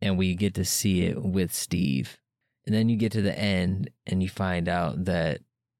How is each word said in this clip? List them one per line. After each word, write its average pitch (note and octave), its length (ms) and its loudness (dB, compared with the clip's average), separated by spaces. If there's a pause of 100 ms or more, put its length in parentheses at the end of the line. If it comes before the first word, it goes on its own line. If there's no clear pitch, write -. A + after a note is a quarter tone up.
and F#2+ 160 0
we F#2 160 2
get G2 220 0
to F#2+ 100 0
see F#2 380 2
it - 180 -2
with F#2 320 0
Steve? - 640 -2 (480)
And G#2+ 80 0
then A2 160 4
you A#2 60 4
get A2 180 0
to A2 80 0
the F#2+ 160 0
end F#2+ 520 0 (180)
and F#2 160 0
you F#2+ 60 -2
find F2+ 400 -2
out F2 360 0
that E2+ 360 0 (380)